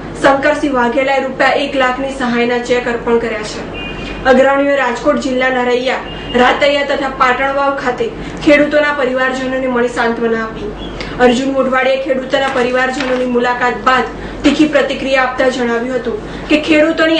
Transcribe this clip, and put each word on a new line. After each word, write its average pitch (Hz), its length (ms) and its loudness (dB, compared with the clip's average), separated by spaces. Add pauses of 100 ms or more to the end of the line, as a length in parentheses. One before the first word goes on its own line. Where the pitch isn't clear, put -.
(160)
શંકરસિંહ 294 600 2
વાઘેલાએ 254 480 0
રૂપિયા 269 380 0
એક 277 220 -2
લાખની 262 320 -2
સહાયના 240 480 0
ચેક 247 280 0
અર્પણ 233 300 0
કર્યા 220 300 -6
છે. - 120 -10 (640)
અગ્રણીઓએ 277 520 4
રાજકોટ 247 460 0
જિલ્લાના 254 460 0
રૈયા, 247 340 0 (320)
રાતૈયા 277 560 2
તથા 262 300 -2
પાટણવાવ 269 580 0
ખાતે 240 320 -2 (320)
ખેડૂતોના 294 560 4
પરિવારજનોને 262 720 -2
મળી 240 240 0
સાંત્વના 233 480 0
આપી. - 260 -8 (540)
અર્જુન 247 320 4
મોઢવાડિયાએ 262 500 2
ખેડૂતોના 262 540 0
પરિવારજનોની 254 720 0
મુલાકાત 247 540 0
બાદ 254 260 2 (300)
તીખી 302 260 4
પ્રતિક્રિયા 262 560 0
આપતા 262 240 0
જણાવ્યું 240 500 -2
હતું 226 160 -4 (320)
કે 302 140 4
ખેડૂતોની 320 580 2